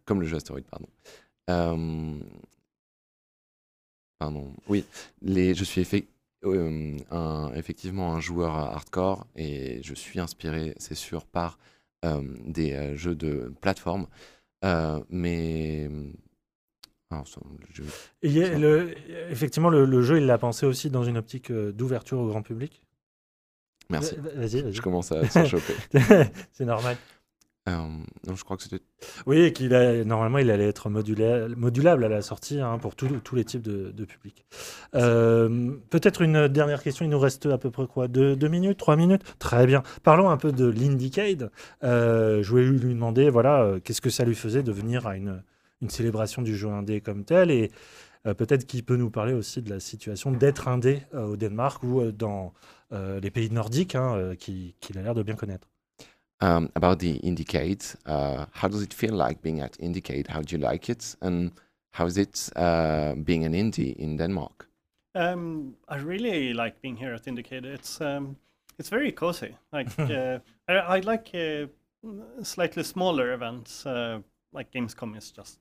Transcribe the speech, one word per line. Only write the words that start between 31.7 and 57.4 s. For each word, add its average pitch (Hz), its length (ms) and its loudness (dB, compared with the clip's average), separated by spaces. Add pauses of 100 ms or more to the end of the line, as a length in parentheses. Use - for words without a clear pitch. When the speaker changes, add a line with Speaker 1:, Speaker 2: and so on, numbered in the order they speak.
Speaker 2:
à 110 60 2
la 107 120 0
sortie, 143 380 -8
hein, 117 200 -2
pour 110 160 -8
tous, 131 140 -2 (140)
tous - 120 -6
les 120 80 2
types 120 180 -6
de, 98 300 -6
de 104 140 -10
public. - 400 -20 (500)
Euh, 117 800 6 (140)
peut-être 170 320 4
une 156 260 6
dernière 147 340 2
question, 151 240 -4
il 156 40 0
nous 147 100 4
reste 135 260 2
à 135 140 2
peu 135 100 -2
près 127 160 -4
quoi, 127 220 -2
deux, 135 280 4
deux 143 120 0
minutes, 180 300 2
trois - 180 4
minutes ? 180 280 6 (160)
Très 123 280 6
bien. 131 160 6 (200)
Parlons 175 260 8
un 156 80 4
peu 151 140 0
de 127 140 2
l'Indiecade. 131 840 0 (320)
Euh, 113 580 4
je 98 80 -2
voulais 123 160 6
lui 127 280 2
demander, 120 360 4
voilà, 127 320 6
euh, 98 180 2
qu'est-ce - 220 -6
que 131 80 0
ça 123 140 0
lui 117 120 2
faisait 117 280 0
de 120 80 -2
venir 113 340 -2
à 101 100 -4
une, 95 280 -8 (380)
une 113 80 -6
célébration 110 520 -2
du 110 140 -2
jeu 104 140 -4
indé 104 320 -4
comme 101 220 -8
tel, 175 280 6
et, 113 200 2 (540)
euh, 107 80 -2
peut-être 120 320 0
qu'il 120 180 -8
peut 123 140 0
nous 120 140 0
parler 117 220 -2
aussi 123 280 -6
de 110 80 -10
la 98 100 -6
situation 107 520 -8
d'être 139 380 2
indé, 127 340 2 (100)
euh, 113 140 -6
au 104 100 -4
Danemark 110 460 -4
ou, 123 180 0
euh, 117 100 0
dans, 104 420 -6 (400)
euh, 98 260 -6
les 98 100 -4
pays 113 220 -4
nordiques, 117 420 -2
hein, 127 220 -2
euh, 92 180 -4
qui, 92 460 -12
qu'il - 180 -14
a 95 60 -10
l'air 113 100 -4
de 113 80 0
bien 107 140 -4
connaître. 98 320 -10 (720)
Speaker 1:
Um, 85 320 6
about 90 260 4
the 82 220 -2
Indiecade, 82 600 -2 (240)